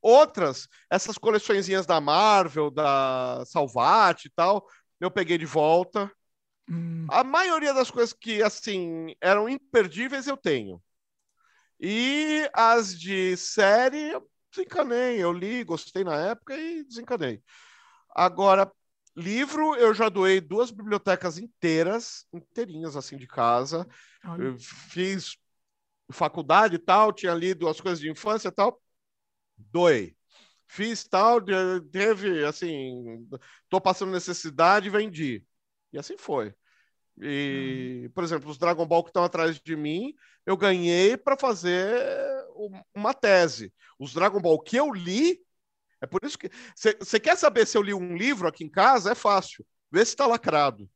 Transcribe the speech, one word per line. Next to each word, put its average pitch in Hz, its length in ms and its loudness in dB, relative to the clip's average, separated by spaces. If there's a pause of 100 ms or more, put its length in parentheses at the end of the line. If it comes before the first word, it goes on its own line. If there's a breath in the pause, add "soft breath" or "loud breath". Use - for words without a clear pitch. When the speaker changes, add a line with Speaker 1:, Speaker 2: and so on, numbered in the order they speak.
Speaker 1:
Outras, 220 680 4 (200 soft breath)
essas 196 280 -2
coleçõezinhas 196 680 0
da 170 140 2
Marvel, 156 720 2
da 131 720 -2
Salvat 160 800 2
e - 60 -20
tal, 190 360 0 (360 soft breath)
eu 180 100 -4
peguei 175 260 -2
de 160 80 -4
volta. 170 640 0 (640)
Speaker 2:
Hum. 165 380 -8
Speaker 1:
A 202 140 2
maioria 311 500 0
das 262 160 0
coisas 233 240 -2
que, 220 300 -4
assim, 170 760 -6
eram 208 300 2
imperdíveis, 247 760 -2
eu 277 100 -6
tenho. 107 420 -4 (1000)
E 285 760 -2
as 226 420 4
de 185 420 -2
série, 254 760 2
eu - 180 -10 (220)
desencanei. 254 680 -2
Eu 175 160 0
li, 208 300 -6
gostei 170 400 -8
na 165 120 -4
época 220 400 -6
e 320 280 -10
desencanei. 226 580 -8 (680 soft breath)
Agora, 190 600 4 (460)
livro, 277 600 -2
eu 226 180 6
já 220 140 2
doei 190 300 2
duas 202 300 -2
bibliotecas 196 680 -4
inteiras, 185 920 -2
inteirinhas, 165 640 -10
assim, 139 220 -12
de 127 80 -20
casa. 131 640 0 (360 soft breath)
Speaker 2:
Olha. 170 200 -10
Speaker 1:
Eu 131 160 -6
fiz - 800 -8 (720)
faculdade 170 640 2
e 170 40 -6
tal, 208 320 4
tinha 185 220 -4
lido 170 340 -2
as 156 140 -4
coisas 180 180 -4
de 151 120 -8
infância 214 380 -4
e - 20 -6
tal, 208 280 0 (760)
doei. 113 580 2 (520 soft breath)
Fiz 214 360 -6
tal, 226 380 4
de-, 185 400 -2 (100)
teve, 190 540 0
assim, 127 840 -8 (420 soft breath)
tô 185 120 0
passando 190 300 -2
necessidade, 175 800 0
vendi. 160 540 -6 (480)
E 156 60 -12
assim 349 200 -14
foi. 113 360 -6 (680)
E, 131 800 -8
Speaker 2:
Uhum. 123 80 -16
Speaker 1:
por 180 120 -6
exemplo, 156 260 -6
os 147 80 -14
Dragon 170 280 0
Ball 170 180 2
que - 60 -14
estão 175 140 0
atrás 165 360 -2
de 160 160 -10
mim, 165 380 -6 (320 soft breath)
eu 190 100 0
ganhei 180 600 2
pra 269 200 0
fazer 190 600 -2 (560)
u-, 208 160 -12 (240)
uma 214 180 -2
tese. 165 600 2 (260 soft breath)
Os 131 140 -14
Dragon 196 260 2
Ball 160 220 4
que - 160 -4
eu 294 160 2
li, 208 460 -2 (600)
é - 80 -10
por 185 160 -6
isso 294 140 -10
que, - 120 -14 (260 loud breath)
cê, 214 260 0
cê 214 180 -2
quer 311 160 2
saber 233 320 4
se - 100 0
eu 208 40 4
li 202 120 -2
um 180 220 -6
livro 202 320 -2
aqui 156 160 -6
em 156 60 -12
casa? 208 420 4
É 240 40 0
fácil. - 500 -2 (260)
Vê 196 140 4
se - 100 -6
tá 277 100 0
lacrado. 147 720 0